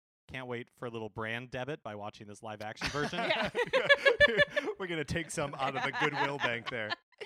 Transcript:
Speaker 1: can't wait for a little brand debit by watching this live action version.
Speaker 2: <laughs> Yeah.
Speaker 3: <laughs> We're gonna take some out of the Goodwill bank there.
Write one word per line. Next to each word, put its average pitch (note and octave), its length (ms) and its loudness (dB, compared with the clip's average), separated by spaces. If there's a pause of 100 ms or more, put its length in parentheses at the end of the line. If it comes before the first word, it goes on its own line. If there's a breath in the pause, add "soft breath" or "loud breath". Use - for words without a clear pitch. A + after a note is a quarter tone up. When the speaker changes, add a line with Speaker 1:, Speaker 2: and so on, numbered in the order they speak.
(320)
Speaker 1:
can't C3 140 -8
wait A#2+ 220 -6 (100)
for B2+ 80 -6
a A#2+ 40 -4
little A2 200 -6
brand A#2 400 -4
debit B2+ 320 -6
by G#2+ 140 -8
watching G#2 300 -10
this G2+ 160 -16
live G#2+ 200 -8
action G#2+ 260 -6
version. D3 380 -2
Speaker 2:
<laughs> - 20 -2
Yeah. G#3+ 240 0
Speaker 3:
<laughs> D4+ 1300 4
We're G3 80 -6
gonna E3 180 -2
take E3 260 -2
some D3 280 -2
out C3+ 180 0
of D3 80 -2
the C#3+ 80 0
Goodwill - 460 2
bank A#2 320 0
there. A2 200 -2 (340 loud breath)